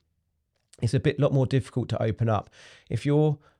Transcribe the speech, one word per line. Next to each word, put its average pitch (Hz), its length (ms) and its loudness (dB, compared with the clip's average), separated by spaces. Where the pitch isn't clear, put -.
it's 123 140 -2
a 127 40 2
bit, - 200 -2
lot 143 140 2
more 135 120 2
difficult 123 440 -2
to 117 120 -4
open 113 280 -2
up. 104 200 -2
If 117 160 -4
you're, 147 320 2